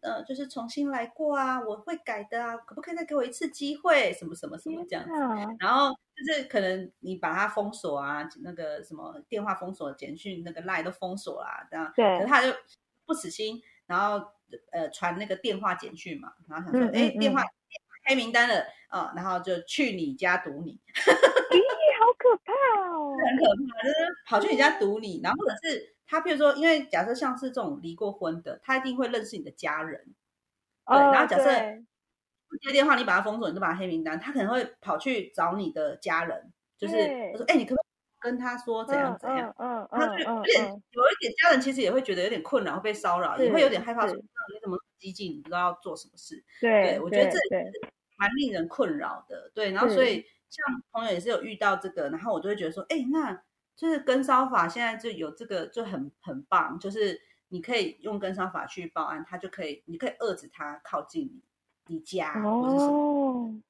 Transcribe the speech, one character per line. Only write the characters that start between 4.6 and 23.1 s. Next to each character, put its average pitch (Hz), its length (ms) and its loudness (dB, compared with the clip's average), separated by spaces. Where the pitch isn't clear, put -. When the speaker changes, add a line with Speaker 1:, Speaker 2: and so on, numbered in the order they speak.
Speaker 1:
么 330 180 -8
这 - 60 -6
样 320 100 -6
子。 330 60 -10
Speaker 2:
天 311 80 -4
哪。 226 400 -2
Speaker 1:
然 208 160 2
后 277 160 4
就 285 180 -6
是 277 120 -2
可 226 160 -2
能 185 400 -4
你 185 160 -8
把 170 180 -4
他 202 140 0
封 208 240 -2
锁 147 260 -4
啊， 147 300 -6
那 175 80 -12
个 156 320 -10
什 160 100 -16
么 156 340 -16
电 214 160 -4
话 202 120 -2
封 180 180 -10
锁、 143 200 -8
简 139 220 -12
讯 175 280 -10
那 170 80 -14
个 165 100 -12
LINE 180 220 -4
都 185 80 -6
封 185 260 -8
锁 - 240 -10
啦， - 260 -12
这 - 80 -12
样。 160 200 -6
Speaker 2:
对。 233 80 4
Speaker 1:
可 - 40 0
是 208 60 0
他 269 140 8
就 254 140 0
不 311 80 -2
死 - 160 -8
心， 214 300 -8
然 180 120 0
后， 202 260 0
呃， 165 200 -4
传 175 280 -4
那 208 80 -6
个 190 80 -2
电 190 240 -4
话 190 160 0
简 - 220 -12
讯 156 240 -12
嘛， - 120 -18
然 160 140 -10
后 175 80 -8
想 254 100 4
说： 240 100 4
Speaker 2:
嗯， - 20 -6
嗯， - 20 -6
Speaker 1:
“欸， - 80 -6
电 262 140 4
话， 262 100 2
Speaker 2:
嗯。 220 60 -2
Speaker 1:
黑 269 100 4
名 233 160 0
单 233 180 6
了。” 196 140 4
哦， 170 260 -4
然 175 80 -6
后 185 160 -2
就 180 220 -2
去 262 300 0
你 160 220 -4
家 180 220 4
堵 147 280 -6
你。 - 220 -12
<laughs> - 80 -20
Speaker 2:
咦， - 640 6
好 453 200 8
可 480 260 8
怕 392 80 -2
哦。 294 280 -4